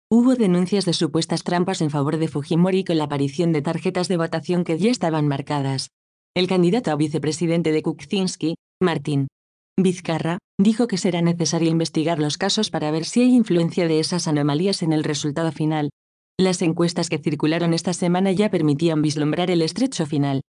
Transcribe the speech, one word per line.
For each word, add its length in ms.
hubo 260
denuncias 500
de 80
supuestas 480
trampas 400
en 80
favor 260
de 120
Fujimori 540
con 140
la 80
aparición 480
de 100
tarjetas 460
de 80
votación 480
que 140
ya 120
estaban 380
marcadas. 600
El 120
candidato 460
a 40
vicepresidente 760
de 100
Kuczynski, 720
Martín 460
Vizcarra, 600
dijo 280
que 100
será 240
necesario 480
investigar 520
los 180
casos 320
para 200
ver 140
si 160
hay 140
influencia 520
de 140
esas 280
anomalías 540
en 100
el 120
resultado 480
final. 380
Las 220
encuestas 480
que 80
circularon 560
esta 180
semana 380
ya 200
permitían 520
vislumbrar 480
el 100
estrecho 460
final. 420